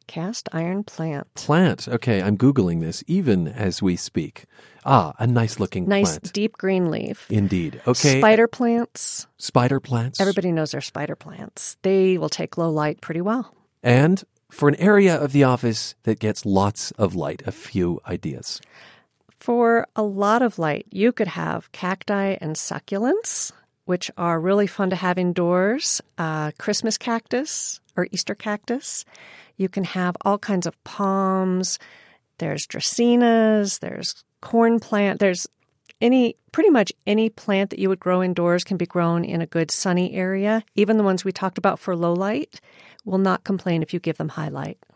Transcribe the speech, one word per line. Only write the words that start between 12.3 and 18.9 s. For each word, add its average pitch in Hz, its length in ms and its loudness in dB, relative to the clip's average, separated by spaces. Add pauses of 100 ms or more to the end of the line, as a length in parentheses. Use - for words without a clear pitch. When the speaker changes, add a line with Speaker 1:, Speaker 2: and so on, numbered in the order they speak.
Speaker 1:
low 165 120 0
light 151 320 -2
pretty 165 200 -6
well. 220 340 -2 (260)
Speaker 2:
And 143 420 4 (280)
for - 180 2
an - 60 4
area 196 440 6
of 143 120 -2
the 139 140 6
office 120 580 0
that 107 160 0
gets 107 260 -4
lots 101 460 0
of 92 240 -2
light, 78 320 -6
a - 40 -6
few 87 540 -2
ideas. - 560 -8 (800)